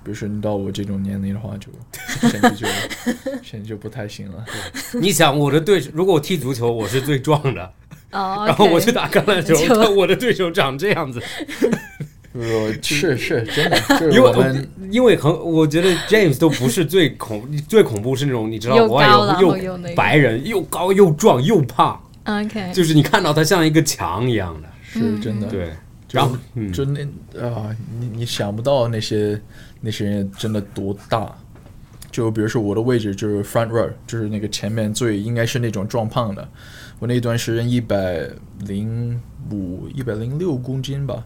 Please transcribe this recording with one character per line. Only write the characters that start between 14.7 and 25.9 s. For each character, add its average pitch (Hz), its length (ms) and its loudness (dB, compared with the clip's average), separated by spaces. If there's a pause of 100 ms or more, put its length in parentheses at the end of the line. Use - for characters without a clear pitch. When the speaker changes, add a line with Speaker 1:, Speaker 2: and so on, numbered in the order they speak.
Speaker 3:
因 190 60 -12
为， 190 40 -10
因 247 140 4
为 190 120 8
很， 151 160 2
我 160 320 2
觉 151 160 2
得 185 80 4 (200)
James 190 280 4
都 160 140 4
不 135 180 0
是 170 160 0
最 156 260 4
恐-， 110 380 -10 (100)
<laughs> 147 100 -8
最 220 120 6
恐 113 220 2
怖 127 140 0
是 143 100 0
那 135 60 2
种， 110 180 -2
你 113 80 -6
知 113 100 -6
道， 131 80 4
Speaker 2:
又 233 60 8
高， 220 60 6
Speaker 3:
国 127 80 2
外 175 100 6
有， 208 200 6
Speaker 2:
然 196 100 2
后 185 60 4 (140)
又 185 200 -6
那 175 80 -12
个。 170 60 -10
Speaker 3:
又 - 40 -10
白 107 220 4
人， 127 280 4
又 214 180 -2
高 175 300 -2
又 190 200 6
壮 151 280 4
又 160 220 4
胖。 123 400 0 (220)
Speaker 2:
OK。 208 480 -4
Speaker 3:
就 180 100 2
是 156 100 2
你 147 120 8
看 202 180 2
到 151 100 2
他 156 120 4
像 165 200 4
一 156 60 4
个 160 100 6
墙 104 480 -2
一 120 60 2
样 87 260 -4
的。 80 80 -16 (140)
Speaker 1:
是 113 380 -4
真 104 180 -4
的。 101 80 -4
Speaker 2:
嗯。 - 40 -8
Speaker 3:
对。 87 200 -6 (380)